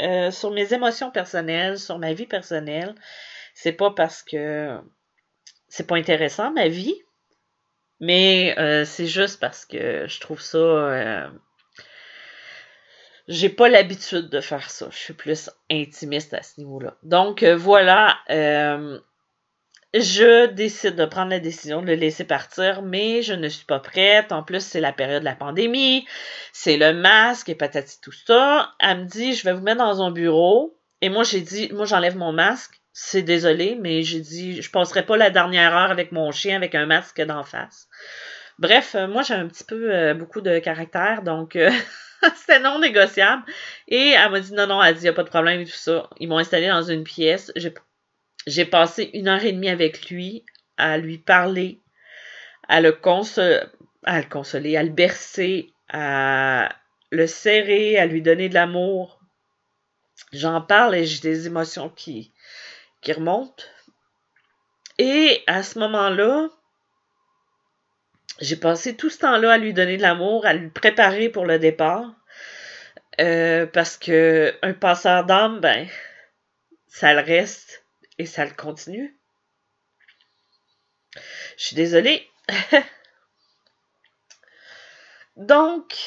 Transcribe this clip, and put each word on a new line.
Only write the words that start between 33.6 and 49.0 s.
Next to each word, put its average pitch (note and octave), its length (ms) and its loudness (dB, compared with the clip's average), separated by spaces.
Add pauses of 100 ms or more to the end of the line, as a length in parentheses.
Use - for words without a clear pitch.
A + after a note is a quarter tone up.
mais E3 220 -4
j'ai D#3+ 180 -6
dit, E3+ 400 -12
je - 100 -14
passerai F3+ 360 0
pas G#3+ 100 2
la G#3+ 140 4
dernière F3 440 4
heure F#3 160 4
avec F3 220 -4
mon D#3+ 180 -4
chien G3 260 -4
avec F3+ 180 -4
un D3+ 100 0
masque D#3+ 380 -2
d'en D3+ 200 -6
face. » - 460 -16 (680)
Bref, A3 360 2
euh, F#3+ 140 -2
moi, A3 140 -2
j'ai C#4 100 -6
un F3+ 160 -4
petit - 160 -20
peu, A3+ 300 -4
euh, D#3+ 200 2
beaucoup E3 280 -12
de F3 160 0
caractère, E3+ 640 -4
donc, D#3+ 340 -6
euh, E3+ 140 4 (520)
<laughs> D#4+ 140 2
c'était C#4 240 4
non C#4 180 0
négociable. A3 640 2 (460)
Et C4+ 220 2
elle G#3+ 200 6
m'a G3 100 -2
dit, « F#3+ 140 -12
Non, G3+ 120 0
non », G3 180 0
elle E3 100 6
dit, « E3 120 -8
Y - 20 2
a E3 60 4
pas F3 80 -2
de E3 60 -12
problème E3+ 320 0
et F3 40 -10
tout E3+ 80 -16
ça. » - 360 -4 (120)
Ils E3 80 -8
m'ont D#3+ 100 -2
installée E3+ 300 0
dans F3 140 0
une D#3+ 220 -6
pièce. D#3 520 -2
J'ai, D#3+ 160 -8 (760)
j'ai D#3 200 -2
passé E3+ 480 0